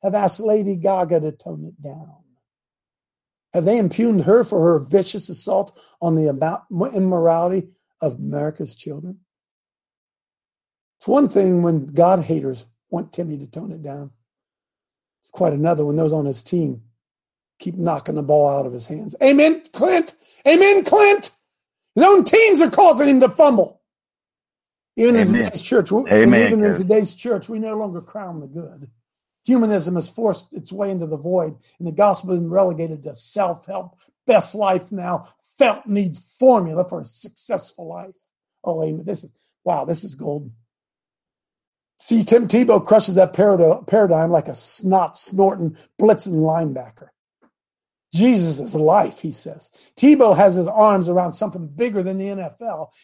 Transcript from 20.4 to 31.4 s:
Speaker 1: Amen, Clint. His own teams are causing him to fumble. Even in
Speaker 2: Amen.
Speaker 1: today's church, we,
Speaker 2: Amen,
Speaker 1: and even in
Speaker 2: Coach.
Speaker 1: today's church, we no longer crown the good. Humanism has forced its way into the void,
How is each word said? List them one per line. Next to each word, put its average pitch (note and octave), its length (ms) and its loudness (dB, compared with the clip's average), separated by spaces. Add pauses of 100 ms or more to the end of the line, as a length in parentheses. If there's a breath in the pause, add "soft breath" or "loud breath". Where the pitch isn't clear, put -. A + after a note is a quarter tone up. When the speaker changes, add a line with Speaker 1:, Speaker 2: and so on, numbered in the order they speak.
Speaker 1:
Amen, F#4+ 340 6
Clint. G4+ 480 2 (640)
His B3+ 100 4
own F#4+ 200 6
teams G#4+ 360 4
are D#4+ 100 2
causing D4 380 4
him C4+ 120 4
to B3+ 80 4
fumble. B3+ 540 2 (1120)
Even A#3 180 4
in G#3+ 140 4
Speaker 2:
Amen. A3+ 160 2
Speaker 1:
today's F3 180 -8
church, G#3 300 0
we, G#3+ 80 0 (100)
Speaker 2:
Amen, G#3+ 140 6
Speaker 1:
and A#3+ 100 6
even A3 300 2
in G#3 60 2
Speaker 2:
Coach. - 80 -2
Speaker 1:
today's G3+ 360 0
church, A3+ 340 -6
we A3 120 -8
no A3 160 -8
longer F#3+ 240 -8
crown F3 400 -16
the C#3 80 -18
good. D3 420 -18 (560)
Humanism G#3 500 0
has E3 120 -6
forced - 480 -6
its - 160 -16
way G3 180 -6
into F3 160 -6
the D3+ 120 -8
void, E3 360 -4 (240)